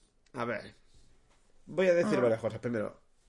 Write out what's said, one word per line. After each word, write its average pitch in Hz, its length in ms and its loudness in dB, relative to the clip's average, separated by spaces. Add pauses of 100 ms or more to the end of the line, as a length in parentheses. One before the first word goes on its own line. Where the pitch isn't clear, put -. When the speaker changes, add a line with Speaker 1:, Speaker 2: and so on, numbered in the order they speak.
(340)
Speaker 1:
A 123 120 -6
ver. 107 300 -8 (920)
Voy 170 200 0
a 175 60 6
decir 170 240 2
Speaker 2:
Ah. 127 40 2
Speaker 1:
varias 113 200 2
cosas. 110 180 -4
Primero, 107 400 -4 (280)